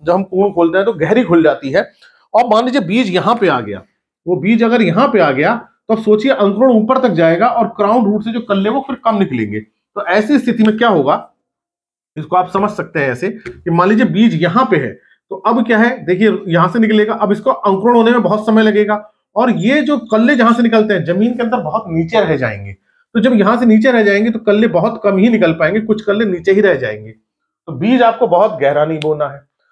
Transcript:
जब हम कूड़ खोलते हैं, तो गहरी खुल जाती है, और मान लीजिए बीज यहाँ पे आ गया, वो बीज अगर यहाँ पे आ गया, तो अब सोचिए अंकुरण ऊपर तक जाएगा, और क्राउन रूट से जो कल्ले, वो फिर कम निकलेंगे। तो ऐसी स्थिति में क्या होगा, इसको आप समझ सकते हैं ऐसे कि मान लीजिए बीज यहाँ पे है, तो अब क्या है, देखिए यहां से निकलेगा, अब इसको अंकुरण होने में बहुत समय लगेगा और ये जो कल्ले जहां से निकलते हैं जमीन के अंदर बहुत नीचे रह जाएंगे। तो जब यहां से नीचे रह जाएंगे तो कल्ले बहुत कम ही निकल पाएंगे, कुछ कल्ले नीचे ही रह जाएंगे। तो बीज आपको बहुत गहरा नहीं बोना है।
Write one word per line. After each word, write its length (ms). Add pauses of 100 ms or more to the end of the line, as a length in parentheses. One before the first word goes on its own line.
जब 100
हम 100
कूड़ 300
खोलते 260
हैं, 60
तो 80
गहरी 320
खुल 180
जाती 280
है, 220 (420)
और 120
मान 180
लीजिए 160
बीज 340
यहाँ 220
पे 120
आ 120
गया, 220 (440)
वो 100
बीज 260
अगर 200
यहाँ 260
पे 120
आ 100
गया, 380 (200)
तो 60
अब 80
सोचिए 300
अंकुरण 400
ऊपर 260
तक 100
जाएगा, 380
और 220
क्राउन 360
रूट 180
से 100
जो 80
कल्ले, 300
वो 160
फिर 180
कम 120
निकलेंगे। 440
तो 460
ऐसी 320
स्थिति 240
में 140
क्या 120
होगा, 420 (840)
इसको 200
आप 140
समझ 200
सकते 300
हैं 100
ऐसे 200
कि 400
मान 180
लीजिए 180
बीज 360
यहाँ 280
पे 60
है, 240 (340)
तो 40
अब 280
क्या 120
है, 260
देखिए 340 (100)
यहां 200
से 100
निकलेगा, 360
अब 180
इसको 180
अंकुरण 460
होने 140
में 120
बहुत 240
समय 160
लगेगा 500 (240)
और 140
ये 300
जो 180
कल्ले 380
जहां 180
से 80
निकलते 320
हैं 100
जमीन 320
के 60
अंदर 180
बहुत 280
नीचे 320
रह 160
जाएंगे। 360 (420)
तो 60
जब 140
यहां 240
से 80
नीचे 260
रह 100
जाएंगे 280
तो 80
कल्ले 300
बहुत 360
कम 120
ही 120
निकल 240
पाएंगे, 280
कुछ 220
कल्ले 220
नीचे 280
ही 80
रह 140
जाएंगे। 360
तो 640
बीज 300
आपको 240
बहुत 340
गहरा 240
नहीं 160
बोना 280
है। 160 (280)